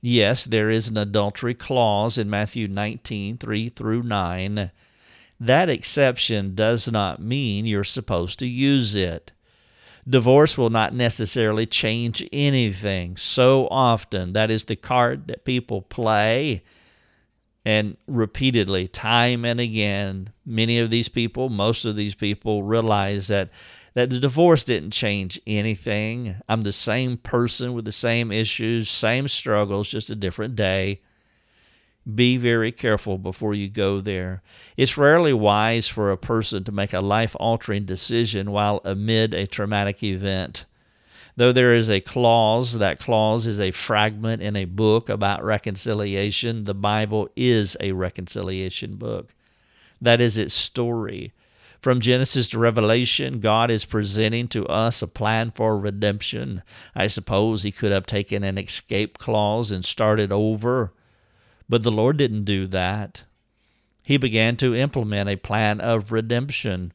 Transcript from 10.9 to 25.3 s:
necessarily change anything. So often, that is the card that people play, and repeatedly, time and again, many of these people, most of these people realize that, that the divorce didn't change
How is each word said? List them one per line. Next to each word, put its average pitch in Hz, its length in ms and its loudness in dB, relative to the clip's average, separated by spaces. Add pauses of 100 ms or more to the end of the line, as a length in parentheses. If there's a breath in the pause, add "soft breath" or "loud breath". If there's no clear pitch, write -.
necessarily 113 720 0
change 117 680 -2
anything. 101 840 0
So 131 520 4
often, 107 600 0
that 110 180 2
is 110 140 0
the 113 100 -4
card 123 540 0
that - 160 -10
people 120 380 -2
play, 110 800 0 (1040 soft breath)
and 107 400 0
repeatedly, 110 840 0
time 120 560 0
and 120 160 -2
again, 101 680 -4 (160)
many 113 320 2
of 117 120 2
these 117 200 0
people, 123 400 -2
most 107 340 0
of 107 120 -2
these 104 180 -4
people 104 480 -2
realize 101 680 0
that, 101 220 0 (420 loud breath)
that 123 160 0
the 127 100 -2
divorce 151 460 4
didn't 101 280 -2
change 101 540 -4